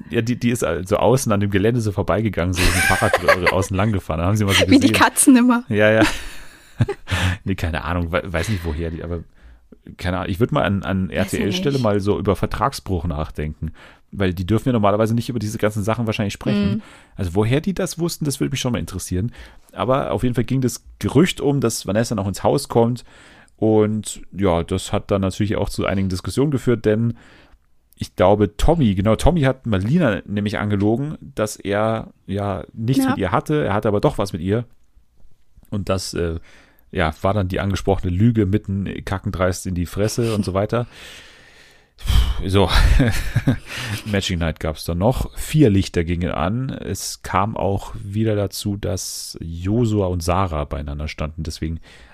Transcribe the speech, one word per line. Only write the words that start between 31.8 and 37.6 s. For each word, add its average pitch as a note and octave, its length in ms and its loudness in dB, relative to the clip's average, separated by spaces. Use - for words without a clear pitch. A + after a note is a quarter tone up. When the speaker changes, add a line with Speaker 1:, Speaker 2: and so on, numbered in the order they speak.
Speaker 1:
ja G2 380 -4
nichts C3 300 0
Speaker 2:
Ja. C4 80 2
Speaker 1:
mit - 80 -2
ihr F#2 120 0
hatte, D3+ 340 0
er F#2+ 80 0
hatte G#2+ 140 0
aber G2+ 140 2
doch C#3+ 160 0
was G2+ 160 -4
mit E2+ 80 -6
ihr. G#2 240 0
Und G2 200 -6
das, F#2+ 260 -4
äh, E2 240 -4
ja, D#2+ 300 0
war G2 140 0
dann F#2+ 120 0
die F#2+ 120 -2
angesprochene F#2+ 520 0